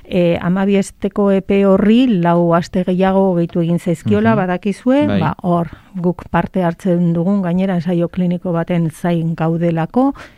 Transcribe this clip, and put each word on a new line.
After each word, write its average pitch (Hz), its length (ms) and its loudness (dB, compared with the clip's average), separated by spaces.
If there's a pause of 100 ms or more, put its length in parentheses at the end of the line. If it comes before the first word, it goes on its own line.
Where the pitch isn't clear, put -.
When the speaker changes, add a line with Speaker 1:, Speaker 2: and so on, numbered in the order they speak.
Speaker 1:
E, 175 320 0
hamabi 196 400 0
asteko 202 460 -4 (100)
epe 196 300 0
horri 208 400 4 (160)
lau 170 340 2
aste 180 320 -2
gehiago 190 480 2
gehitu 170 240 -2
egin 170 180 0
zaizkiola, 208 540 0
Speaker 2:
Mhm. 220 80 2
Speaker 1:
badakizue, 196 640 0
Speaker 2:
Bai. 202 140 0
Speaker 1:
ba, 156 140 0 (100)
hor 170 240 0 (240)
guk 175 400 -4
parte 190 320 -2
hartzen 170 500 0
dugun 190 280 0
gainera 185 340 -2
ensaio 170 320 -2
kliniko 180 460 -4
baten 165 360 -2
zain 165 460 -4
gaudelako, 165 800 -2 (240)